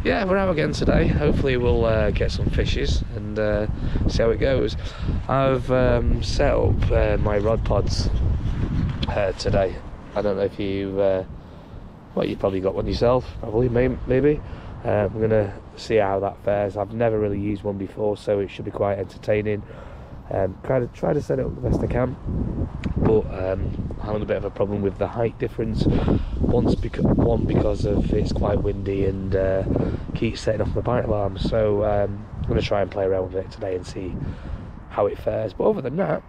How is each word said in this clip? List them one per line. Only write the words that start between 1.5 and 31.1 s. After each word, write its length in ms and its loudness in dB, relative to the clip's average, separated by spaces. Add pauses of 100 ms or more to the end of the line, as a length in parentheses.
we'll, 300 4
uh, 240 4
get 200 0
some 200 0
fishes 520 2 (140)
and, 220 -4
uh, 280 2 (420)
see 140 2
how 60 4
it 100 2
goes. 380 2 (500)
I've, 440 2
um, 520 4
set 300 2
up, 400 4
uh, 240 4
my 220 2
rod 260 2
pods, 460 2 (1000)
uh, 240 0
today. 420 2 (400)
I 60 0
don't 160 0
know 60 0
if 180 -2
you, 400 -2
uh, 240 2 (880)
well, 120 0
you 100 -4
probably 240 0
got 140 0
one 120 -2
yourself, 400 2 (140)
probably, 300 0
may-, 260 2 (100)
maybe. 320 2 (460)
Uh, 280 2
I'm 80 -6
gonna 320 2 (220)
see 220 -2
how 240 2
that 240 -4
fares. 320 0
I've 180 -4
never 240 2
really 220 0
used 240 -2
one 140 -4
before, 380 -2
so 220 0
it 100 -2
should 160 -12
be 60 -6
quite 260 0
entertaining. 640 -2 (680)
Um, 320 0
try 160 0
to, 100 0
try 240 -2
to 80 0
set 200 -2
it 40 -2
up 80 -4
the 160 -4
best 120 2
I 80 -2
can, 280 -2 (800)
but, 300 4
um, 720 -4
I'm 80 -6
having 160 -2
a 20 -4
bit 120 0
of 80 -4
a 60 -4
problem 300 -2
with 160 0
the 120 -2
height 320 -2
difference. 440 -2 (560)
Once 360 4
beca-, 260 -2 (140)
one 280 4
because 420 2
of 280 2
it's 180 2
quite 300 2
windy 440 0
and, 280 -2
uh, 300 2 (500)
keeps 280 -2
setting 180 0
off 160 0
my 40 0
panic 260 0
alarm. 320 -2